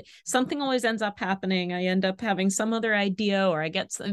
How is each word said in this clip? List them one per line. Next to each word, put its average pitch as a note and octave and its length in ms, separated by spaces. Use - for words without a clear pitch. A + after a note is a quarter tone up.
something B3+ 380
always B3+ 240
ends A3+ 160
up G3+ 180
happening. F#3+ 540
I F3+ 100
end F#3 220
up F#3+ 160
having G3 280
some A3 220
other A3+ 240
idea, G3 540
or D#3 120
I D#3+ 60
get - 200
s-, - 260